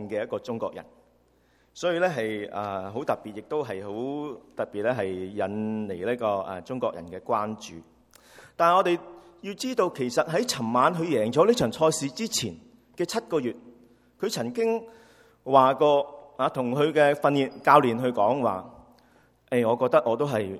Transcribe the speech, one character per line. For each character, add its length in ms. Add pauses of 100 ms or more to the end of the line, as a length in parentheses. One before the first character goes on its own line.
嘅 140
一 40
個 120
中 180
國 180
人。 80 (920)
所 200
以 60
呢， 100
係， 420
呃， 400
好 120
特 100 (100)
別， 120
亦 60
都 220
係 200
好 520 (200)
特 180
別 100
呢， 140
係 80
引 840
嚟 200
呢 80
個， 120 (120)
呃， 240
中 160
國 140
人 140
嘅 120
關 360
注。 200 (800)
但 180
係 40
我 60
哋 160 (420)
要 120
知 220
道， 200
其 140
實 180
喺 140
尋 320
晚 180
佢 120
贏 280
咗 140
呢 80
場 180
賽 200
事 180
之 180
前 280 (400)
嘅 100
七 220
個 120
月， 160 (640)
佢 80
曾 240
經 320 (600)
話 320
過 640
啊， 120
同 240
佢 180
嘅 220
訓 200
練 180 (100)
教 180
練 220
去 60
講 340
話， 260 (840)
「誒， 180
我 80
覺 120
得 140
我 140
都 100
係 200 (120)